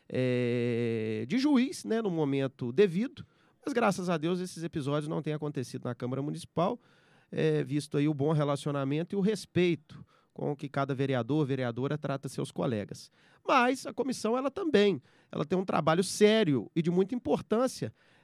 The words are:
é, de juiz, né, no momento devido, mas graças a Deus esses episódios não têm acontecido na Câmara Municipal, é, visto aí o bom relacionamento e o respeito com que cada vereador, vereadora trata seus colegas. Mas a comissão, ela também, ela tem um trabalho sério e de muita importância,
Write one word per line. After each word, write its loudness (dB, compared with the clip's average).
é, 0
de 0
juiz, 2
né, -2
no -2
momento 0
devido, 0
mas -4
graças 2
a 2
Deus -2
esses -8
episódios -4
não -4
têm -4
acontecido -6
na -4
Câmara -4
Municipal, -2
é, 2
visto -4
aí 2
o 2
bom 0
relacionamento 0
e 0
o 0
respeito 0
com -4
que -10
cada -2
vereador, 0
vereadora -2
trata -6
seus -6
colegas. -4
Mas 2
a -10
comissão, -2
ela -2
também, 2
ela -4
tem 0
um 0
trabalho 2
sério 4
e 4
de 2
muita 2
importância, 0